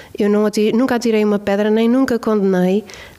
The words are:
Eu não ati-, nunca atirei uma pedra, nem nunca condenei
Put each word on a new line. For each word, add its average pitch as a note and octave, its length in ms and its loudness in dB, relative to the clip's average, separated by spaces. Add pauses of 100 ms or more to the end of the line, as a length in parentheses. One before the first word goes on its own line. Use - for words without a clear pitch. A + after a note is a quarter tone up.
(180)
Eu G#3 120 0
não G#3 160 2
ati-, G#3 280 0
nunca B3+ 220 0
atirei A3+ 280 0
uma G#3 160 0
pedra, G#3 300 -2
nem A3 180 2
nunca B3+ 320 0
condenei G3 640 0 (360)